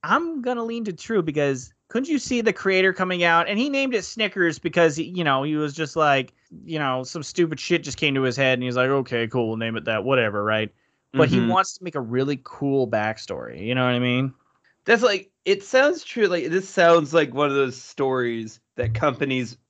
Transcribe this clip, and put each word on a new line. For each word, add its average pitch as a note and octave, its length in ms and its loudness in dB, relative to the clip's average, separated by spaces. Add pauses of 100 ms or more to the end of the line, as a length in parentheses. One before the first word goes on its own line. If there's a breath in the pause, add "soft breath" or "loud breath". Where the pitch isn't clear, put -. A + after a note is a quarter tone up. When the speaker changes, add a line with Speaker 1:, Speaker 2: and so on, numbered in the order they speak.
Speaker 1:
I'm C#4+ 400 -2
gonna A#3+ 220 -4
lean A#3 220 -6
to F#3+ 60 -4
true G3 300 -2
because C#3+ 500 -2 (160)
couldn't C4+ 200 -4
you D4 100 0
see A#3+ 220 -2
the G#3+ 140 2
creator F#3+ 380 2
coming F3+ 300 -2
out? E3+ 260 4
And G3+ 100 -2
he C#4 100 0
named C4+ 260 -2
it F#3+ 100 -2
Snickers F#3+ 540 -2
because, D#3+ 400 2
you F3 240 -6
know, D#3 200 2
he D3+ 140 -2
was D3 180 -4
just D#3 200 -6
like, C#3+ 380 2 (320)
you D#3+ 140 -8
know, C3 260 -4
some D#3 180 -10
stupid D#3 380 -2
shit E3+ 240 -2
just C#3 140 -10
came C#3+ 160 0
to C3+ 80 0
his B2+ 140 0
head C3 180 4
and B2 80 -2
he's B2 140 -2
like, B2+ 120 2
"Okay, B2 400 -2
cool, A#2 200 0
we'll A2+ 100 -4
name A2+ 180 -4
it - 80 -8
that, A2 180 -2
whatever," A2+ 400 0
right? G#2+ 300 0 (420)
But D3 140 4
he - 80 0
Speaker 2:
Mm-hmm. A#2 140 2
Speaker 1:
wants F#3 260 0
to F#3 80 -18
make F3 100 -10
a C#3+ 60 -4
really C3 420 -2
cool C3+ 460 -2
backstory. G2 760 -6
You B2 80 0
know B2+ 100 2
what B2 80 2
I A#2+ 60 0
mean? B2 340 0 (540)
Speaker 2:
That's A3 160 4
like, G3 280 0 (140)
it G3 180 2
sounds D4 420 2
true. G#3+ 220 0
Like, E3+ 220 0
this F#3 180 0
sounds E3+ 460 6
like D3 220 2
one C#3+ 160 2
of C#3 40 -2
those C3 220 2
stories A#2+ 840 -4 (160)
that A2+ 180 -2
companies C3 640 -2 (120)